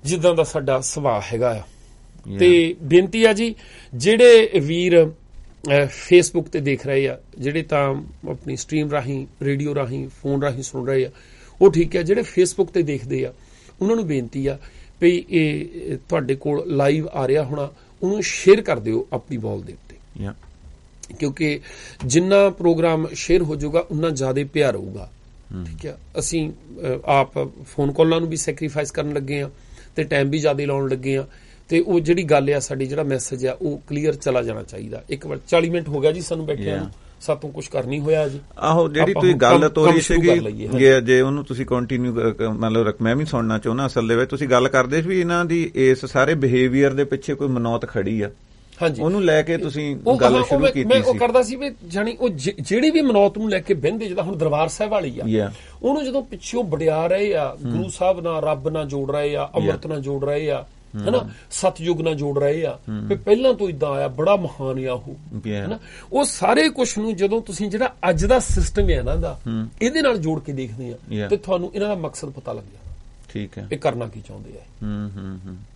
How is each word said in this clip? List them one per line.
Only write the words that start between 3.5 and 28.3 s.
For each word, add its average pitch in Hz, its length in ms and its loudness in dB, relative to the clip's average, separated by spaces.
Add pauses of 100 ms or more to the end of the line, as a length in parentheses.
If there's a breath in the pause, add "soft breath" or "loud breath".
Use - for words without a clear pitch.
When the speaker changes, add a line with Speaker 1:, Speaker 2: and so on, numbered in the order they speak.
Speaker 1:
ਜਿਹੜੇ 220 540 8 (120)
ਵੀਰ, 170 440 4
ਅਹ, - 800 -2
Facebook 170 580 4
ਤੇ - 160 -6
ਦੇਖ 139 280 -2
ਰਹੇ 135 200 2
ਆ, - 120 -6 (200)
ਜਿਹੜੇ 147 220 -4
ਤਾਂ 143 340 0 (340)
ਆਪਣੀ 131 260 -8
ਸਟ੍ਰੀਮ 151 360 -4
ਰਾਹੀਂ, 139 360 -4 (140)
ਰੇਡੀਓ 139 340 -2
ਰਾਹੀਂ, 135 340 -4
ਫੋਨ 139 320 -4
ਰਾਹੀਂ 135 220 -4
ਸੁਣ 131 240 -8
ਰਹੇ 135 180 2
ਆ, 131 40 -12 (520 soft breath)
ਉਹ 190 100 10
ਠੀਕ 165 260 0
ਆ। 175 40 0
ਜਿਹੜੇ 202 200 0
Facebook 180 440 0
ਤੇ 175 160 -2
ਦੇਖਦੇ 131 440 -4
ਆ, 127 80 -12 (480 soft breath)
ਉਹਨਾਂ 214 140 2
ਨੂੰ 214 120 -4
ਬੇਨਤੀ 135 400 -4
ਆ 139 120 -4 (420 soft breath)
ਵੀ 175 280 4
ਇਹ, 151 440 0
ਇਹ 139 240 -8 (120)
ਤੁਹਾਡੇ 135 260 0
ਕੋਲ 147 320 -4
ਲਾਈਵ 139 400 0
ਆ 135 200 -4
ਰਿਹਾ 147 160 2
ਹੋਣਾ, 143 280 -6 (320 soft breath)
ਉਹਨੂੰ 196 200 -2
ਸ਼ੇਅਰ 220 380 4
ਕਰ 139 180 -2
ਦਿਓ 113 340 -4
ਆਪਣੀ 127 240 -8
ਵਾਲ 104 240 -6
ਦੇ - 120 -16
ਉੱਤੇ। - 520 -16
Speaker 2:
Yeah। 101 100 -10 (840)
Speaker 1:
ਕਿਉਂਕਿ 147 400 -4 (460 loud breath)
ਜਿੰਨਾ 190 440 4
ਪ੍ਰੋਗਰਾਮ 165 640 2
ਸ਼ੇਅਰ - 280 2
ਹੋ 156 140 -4
ਜਾਊਗਾ, 147 240 -2 (120)
ਉਨਾ 160 180 -2
ਜ਼ਿਆਦਾ 135 440 -2
ਪਿਆਰ 139 220 2
ਹੋਊਗਾ। 95 360 -12 (420)
Speaker 2:
ਹਮ। 90 120 -8
Speaker 1:
ਠੀਕ 80 220 -12
ਆ। - 100 -14 (220)
ਅਸੀਂ, 156 320 -4
ਅਹ, - 540 -8
ਆਪ 139 320 2 (260)
ਫੋਨ 143 280 -2
ਕਾਲਾਂ 160 280 2
ਨੂੰ 165 100 -4
ਵੀ 165 60 -6